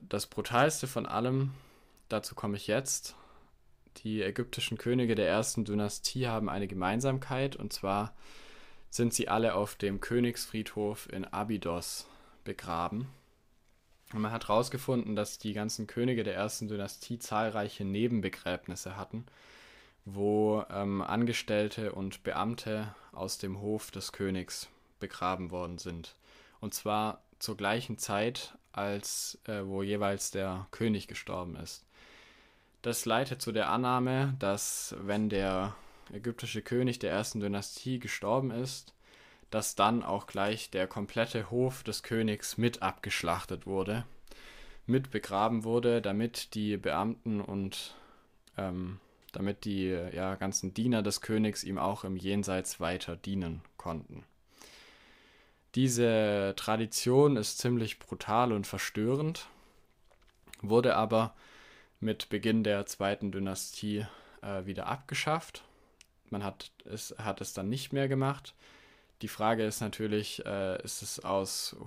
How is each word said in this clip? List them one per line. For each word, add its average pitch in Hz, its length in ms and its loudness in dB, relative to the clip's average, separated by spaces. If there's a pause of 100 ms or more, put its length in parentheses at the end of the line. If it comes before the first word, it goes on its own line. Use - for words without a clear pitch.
das 101 180 -2
Brutalste 131 600 2
von 120 200 -2
allem, 135 480 2 (540)
dazu - 280 -4
komme 101 200 -2
ich - 120 -8
jetzt, - 480 0 (800)
die 107 260 -2
ägyptischen 117 560 -2
Könige 120 380 4
der 101 100 4
ersten 110 380 4
Dynastie 104 640 0
haben 107 200 0
eine 95 200 -2
Gemeinsamkeit, 131 880 0
und - 160 -6
zwar 101 420 0 (800)
sind 120 220 2
sie - 140 2
alle 110 260 4
auf 101 200 0
dem 101 260 -2
Königsfriedhof 113 1120 0
in 95 140 -6
Abydos 95 840 -4 (380)
begraben. 92 640 -4 (1040)
Und 110 80 -2
man 107 120 0
hat 113 180 -4
rausgefunden, 120 640 2
dass 104 220 -2
die 104 160 -4
ganzen 107 320 -2
Könige 120 380 0
der 98 100 -2
ersten 104 340 -2
Dynastie 104 500 -6
zahlreiche 107 680 0
Nebenbegräbnisse 98 1120 -2
hatten, 110 260 -8 (800)
wo, 104 640 4
ähm, 98 320 0
Angestellte 107 920 2
und 98 300 -6
Beamte 107 720 -2 (180)
aus - 260 -6
dem 98 240 -6
Hof 107 280 -2
des - 220 -8
Königs 92 560 -2 (320)
begraben 92 500 -4
worden 87 280 -6
sind. 85 360 -10 (460)
Und 107 140 -8
zwar 107 480 -2 (160)
zur 107 180 -4
gleichen 107 400 0
Zeit, 110 640 -2 (140)
als, - 720 -4
äh, 104 200 -4
wo 98 180 -2
jeweils 101 480 0
der 95 400 -4
König 107 380 0
gestorben 87 480 -6
ist. - 300 -12 (960)
Das 117 240 0
leitet 123 340 2
zu 117 120 -4
der 101 180 2
Annahme, 127 680 2
dass - 600 0
wenn 104 300 2
der 95 460 2 (380)
ägyptische 110 500 -6
König 123 360 2
der 92 140 -2
ersten 107 280 0
Dynastie 101 600 -4
gestorben 120 500 0
ist, 123 420 -6 (580)
dass 107 240 0
dann 110 280 6
auch 98 240 -2
gleich 104 440 0
der 92 160 2
komplette 113 640 -2
Hof 127 340 0
des - 180 -4
Königs 113 560 0
mit 117 240 2
abgeschlachtet 90 840 -2
wurde, 98 380 0 (800)
mit 131 240 4
begraben 107 520 2
wurde, 117 400 4
damit 104 520 -2
die 113 220 0
Beamten 104 640 0
und, 98 540 -4 (640)
ähm, 92 420 -4 (320)
damit 98 340 -2
die, 98 220 0
ja, 92 480 -2
ganzen 95 400 -4
Diener 113 280 2
des 101 180 0
Königs 107 440 0
ihm 95 140 -4
auch 95 260 -2
im 95 120 -2
Jenseits 95 640 0
weiter 85 360 -2
dienen 87 460 -4 (140)
konnten. - 480 -8 (1500)
Diese 110 840 6
Tradition 123 800 6
ist 107 220 -2
ziemlich 120 400 2
brutal 120 540 2
und 101 140 0
verstörend, 131 800 0 (1120)
wurde 104 360 6
aber 110 380 4 (640)
mit 107 280 -2
Beginn 110 360 4
der 101 220 2
zweiten 101 460 0
Dynastie, 101 760 -2 (360)
äh, 98 240 -6
wieder 98 200 -4
abgeschafft. - 800 -2 (680)
Man 101 120 -2
hat - 280 -8 (120)
es, 104 340 -10
hat 110 220 -4
es - 120 -8
dann 95 160 -4
nicht 131 240 -4
mehr 139 160 2
gemacht. 135 460 0 (640)
Die 110 80 -6
Frage 110 360 2
ist 107 160 0
natürlich, 107 640 -2
äh, 98 360 -2
ist - 200 -8
es - 220 -8
aus 95 520 0 (100)